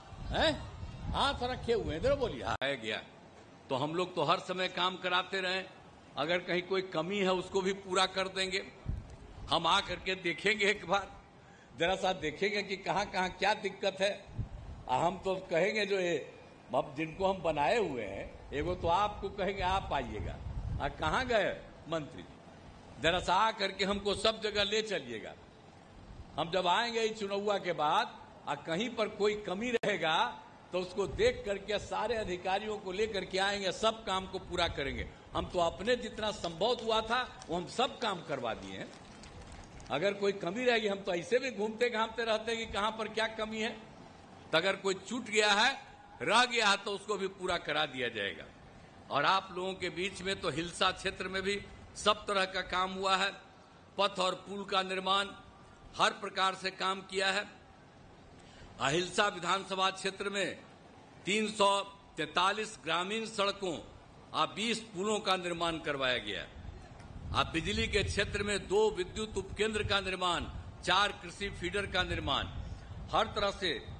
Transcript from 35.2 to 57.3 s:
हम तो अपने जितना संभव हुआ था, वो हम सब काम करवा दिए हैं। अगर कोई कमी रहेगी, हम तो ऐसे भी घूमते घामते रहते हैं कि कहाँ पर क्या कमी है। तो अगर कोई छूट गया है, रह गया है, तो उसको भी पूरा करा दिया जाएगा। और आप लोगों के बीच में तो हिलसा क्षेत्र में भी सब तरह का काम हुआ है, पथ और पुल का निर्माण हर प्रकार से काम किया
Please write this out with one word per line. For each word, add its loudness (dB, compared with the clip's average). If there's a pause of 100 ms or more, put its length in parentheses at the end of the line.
हम 0
तो -2
अपने 4
जितना -4
संभव 0 (100)
हुआ 4
था, -2
वो -2
हम -2
सब 0
काम -2
करवा -2
दिए -8
हैं। -10 (1000)
अगर 2
कोई 2
कमी -2
रहेगी, 4
हम 0
तो -4
ऐसे 2
भी -2
घूमते 0
घामते 0
रहते 0
हैं -4
कि -10
कहाँ 2
पर -4
क्या 0
कमी -4
है। 0 (840)
तो 6
अगर 4
कोई 0
छूट -6
गया 6
है, 4 (400)
रह 6
गया 4
है, 6
तो -4
उसको -2
भी -2
पूरा -2
करा 2
दिया -2
जाएगा। -4 (680)
और 4
आप 4
लोगों -2
के -4
बीच -4
में -2
तो 0
हिलसा 0
क्षेत्र -4
में -4
भी -2 (300)
सब 2
तरह 4
का -4
काम 0
हुआ 2
है, 2 (680)
पथ 2
और 4
पुल -8
का 2
निर्माण 2 (720)
हर 6
प्रकार 0
से -4
काम 0
किया 0